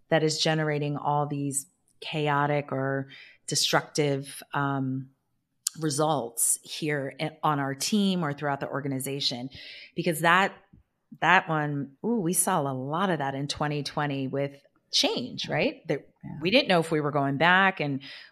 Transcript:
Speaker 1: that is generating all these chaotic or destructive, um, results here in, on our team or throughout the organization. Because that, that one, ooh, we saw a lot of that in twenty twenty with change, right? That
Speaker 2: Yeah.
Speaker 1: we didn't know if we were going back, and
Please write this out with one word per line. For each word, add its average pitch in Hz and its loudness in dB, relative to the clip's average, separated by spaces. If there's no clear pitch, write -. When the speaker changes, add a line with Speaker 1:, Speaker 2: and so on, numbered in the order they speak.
Speaker 1:
that 156 6
is 156 2
generating 151 0
all 147 0
these 143 -4
chaotic 147 0
or 135 -2
destructive, 143 0
um, 135 -2
results 151 0
here 143 -4
in, 156 -4
on 151 2
our 135 -2
team 190 2
or 143 0
throughout 143 -2
the 143 -6
organization. 135 -4
Because 165 -2
that, 175 4
that 180 6
one, 147 0
ooh, 226 0
we 170 0
saw 185 0
a 139 0
lot 143 -2
of 165 0
that 139 -2
in 143 -4
twenty 147 -2
twenty 139 -4
with 139 -2
change, - 0
right? 170 -2
That 147 -2
Speaker 2:
Yeah. - -12
Speaker 1:
we 165 -2
didn't 226 4
know 180 4
if 160 -2
we 156 2
were 147 -2
going 139 0
back, 185 4
and 143 -2